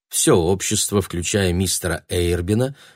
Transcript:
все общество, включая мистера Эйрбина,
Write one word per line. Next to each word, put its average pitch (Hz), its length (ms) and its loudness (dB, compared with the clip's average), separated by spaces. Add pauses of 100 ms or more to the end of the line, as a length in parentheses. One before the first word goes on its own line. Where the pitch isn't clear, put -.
все - 260 2
общество, 95 680 0
включая 90 520 -2
мистера 87 540 -2
Эйрбина, 92 680 0 (200)